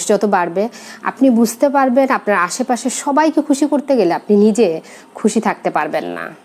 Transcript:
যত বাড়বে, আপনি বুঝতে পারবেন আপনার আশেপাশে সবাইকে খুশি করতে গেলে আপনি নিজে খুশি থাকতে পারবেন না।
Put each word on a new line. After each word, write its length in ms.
যত 180
বাড়বে, 400
আপনি 280
বুঝতে 380
পারবেন 420
আপনার 280
আশেপাশে 520
সবাইকে 520
খুশি 240
করতে 300
গেলে 180
আপনি 220
নিজে 320
খুশি 260
থাকতে 300
পারবেন 360
না। 180